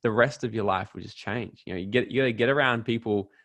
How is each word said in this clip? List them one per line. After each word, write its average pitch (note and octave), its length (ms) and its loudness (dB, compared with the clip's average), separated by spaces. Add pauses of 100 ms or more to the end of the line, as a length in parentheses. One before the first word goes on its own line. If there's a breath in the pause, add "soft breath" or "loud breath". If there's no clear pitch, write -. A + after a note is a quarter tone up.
the A#2+ 80 2
rest A#2+ 340 2
of A2 100 -4
your A2 100 -2
life F#2+ 300 -2
will - 80 -12
just - 140 -16
change. - 500 -8
You F2 80 -8
know, F#2 40 -4
you F2+ 80 -6
get, A#2 240 0
you B2+ 120 0
gotta B2+ 100 2
get A#2 160 2
around B2+ 360 2
people A2 460 -2 (140 soft breath)